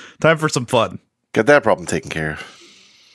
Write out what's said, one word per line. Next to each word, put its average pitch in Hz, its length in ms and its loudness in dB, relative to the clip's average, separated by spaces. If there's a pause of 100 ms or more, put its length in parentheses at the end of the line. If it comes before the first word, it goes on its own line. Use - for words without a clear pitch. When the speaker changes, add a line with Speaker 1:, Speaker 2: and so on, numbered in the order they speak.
(220)
Speaker 1:
Time 160 160 4
for 156 100 -2
some 131 180 -4
fun. 110 340 0 (340)
Speaker 2:
Got 110 140 2
that 147 160 6
problem 90 220 0
taken 78 240 -6
care 78 280 -6 (760)